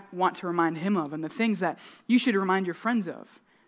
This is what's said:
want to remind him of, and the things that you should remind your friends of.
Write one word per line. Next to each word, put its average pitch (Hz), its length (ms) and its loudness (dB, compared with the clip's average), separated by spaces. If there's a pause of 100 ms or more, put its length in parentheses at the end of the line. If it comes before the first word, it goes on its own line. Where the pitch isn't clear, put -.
(120)
want 180 260 0
to 185 100 -8
remind 170 320 2
him 196 180 0
of, 151 160 -4
and 160 100 -6
the 156 60 -6
things 220 300 0
that 170 180 -2 (300)
you 247 100 6
should 233 180 2
remind 190 300 2
your 175 80 -2
friends 220 340 -2
of. - 320 -12 (280)